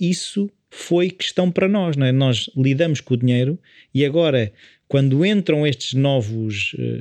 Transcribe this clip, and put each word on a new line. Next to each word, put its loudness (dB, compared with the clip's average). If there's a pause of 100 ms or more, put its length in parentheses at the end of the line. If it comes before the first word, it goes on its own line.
isso -4 (180)
foi -2
questão -2
para 0
nós, 0
não 2
é? 2
Nós 0
lidamos 0
com -2
o 0
dinheiro 2 (380)
e 2
agora, 2 (340)
quando 2
entram 2
estes -4
novos, -2
eh, -4